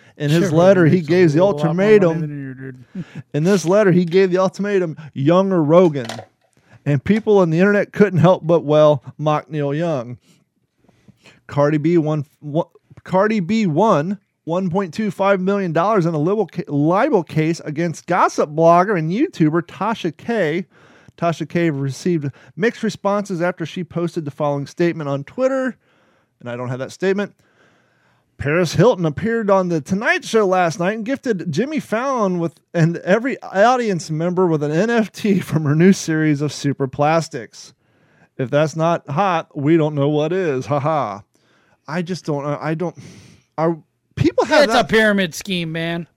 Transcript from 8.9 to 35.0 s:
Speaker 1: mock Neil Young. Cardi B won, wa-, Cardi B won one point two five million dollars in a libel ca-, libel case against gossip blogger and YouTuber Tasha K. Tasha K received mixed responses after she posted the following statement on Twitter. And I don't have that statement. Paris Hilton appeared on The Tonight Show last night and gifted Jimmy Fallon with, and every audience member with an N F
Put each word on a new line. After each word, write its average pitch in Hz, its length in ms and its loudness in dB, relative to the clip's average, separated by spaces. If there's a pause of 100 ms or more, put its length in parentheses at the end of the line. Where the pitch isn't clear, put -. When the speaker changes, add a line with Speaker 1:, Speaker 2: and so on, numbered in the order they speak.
Speaker 1:
mock 151 320 -2
Neil 143 240 -4
Young. 139 440 -6 (1300)
Cardi 147 300 0
B 160 220 2
won, 151 260 -2 (160)
wa-, 147 300 -6 (340)
Cardi 214 360 0
B 208 260 -2
won 180 520 0 (260)
one 180 260 -4
point 180 240 -4
two 214 160 -4
five 196 300 0
million 190 320 -2
dollars 170 340 2
in 170 80 -2
a 156 40 -2
libel 185 280 0
ca-, - 200 -10
libel 180 560 0
case 156 380 -2
against 156 460 -6
gossip 202 440 0
blogger 170 480 4
and 160 140 -4
YouTuber 175 500 0
Tasha 185 540 -6
K. 185 500 -4 (520)
Tasha 165 300 -2
K 170 220 0
received 139 600 -2 (260)
mixed 226 260 -4
responses 202 600 -4
after 175 240 -4
she 170 180 -8
posted 170 400 -6
the 143 60 -8
following 143 360 -4
statement 160 440 -4
on 139 140 -4
Twitter. 262 520 -2 (640)
And 120 80 -14
I 120 80 -8
don't 123 120 -8
have 127 100 -6
that 127 140 -10
statement. 190 420 -2 (1040)
Paris 156 360 0
Hilton 180 320 4
appeared 214 440 -4
on 190 200 2
The 165 100 -2
Tonight 247 420 -2
Show 214 240 0
last 180 320 0
night 180 140 -2
and 220 140 -6
gifted 214 440 -4
Jimmy 247 300 -2
Fallon 220 580 -2
with, 165 220 -6 (140)
and 170 240 2
every 226 440 0
audience 214 680 0
member 170 360 0
with 160 160 0
an 147 80 -2
N 180 200 0
F 220 200 0